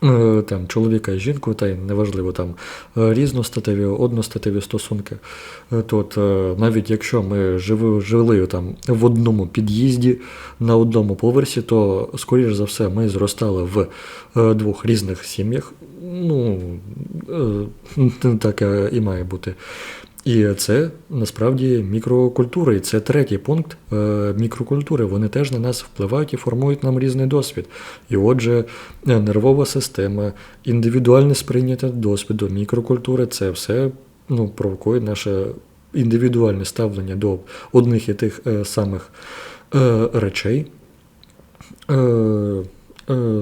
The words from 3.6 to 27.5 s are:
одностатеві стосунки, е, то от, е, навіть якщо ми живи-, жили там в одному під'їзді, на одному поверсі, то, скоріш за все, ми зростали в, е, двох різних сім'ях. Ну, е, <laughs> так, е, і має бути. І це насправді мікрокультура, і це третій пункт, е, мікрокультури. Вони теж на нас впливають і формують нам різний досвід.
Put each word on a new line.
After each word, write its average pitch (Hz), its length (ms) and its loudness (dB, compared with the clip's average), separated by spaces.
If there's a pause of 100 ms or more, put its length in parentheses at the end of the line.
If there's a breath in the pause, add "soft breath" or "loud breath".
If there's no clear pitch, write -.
одностатеві 107 760 -2
стосунки, 104 540 -6 (580 loud breath)
е, 113 80 2
то 110 160 0
от, 104 200 -2
е, 95 420 2
навіть 110 300 2
якщо 110 340 -2
ми 95 340 0
живи-, 107 440 2
жили 110 460 4
там 90 280 -6 (120)
в 117 180 2
одному 113 420 2
під'їзді, 120 720 2 (420 loud breath)
на 117 180 4
одному 113 380 2
поверсі, 123 460 0
то, 101 560 0
скоріш 123 360 2
за 101 100 0
все, 101 260 -2
ми 107 200 0
зростали 98 540 -2
в, 92 240 0 (500 loud breath)
е, 113 160 6
двох 107 320 -2
різних 98 400 -2
сім'ях. 113 480 -4 (300)
Ну, 151 580 -2 (1400)
е, 123 400 2
<laughs> - 20 -4
так, 104 220 0
е, 101 320 2
і 120 80 0
має 92 220 -2
бути. 90 320 -8 (720 loud breath)
І 107 280 4
це 131 360 0 (200)
насправді 127 800 0
мікрокультура, 123 840 2
і 98 60 2
це 107 200 -2
третій 131 380 0
пункт, 156 400 -4 (160)
е, - 20 -2 (420)
мікрокультури. 127 680 -2
Вони 101 220 0
теж 135 240 -2
на 123 80 -2
нас 120 240 -4
впливають 131 500 -4
і 127 40 -4
формують 139 460 -2
нам 131 160 0
різний 131 260 0
досвід. 135 400 -2 (440 loud breath)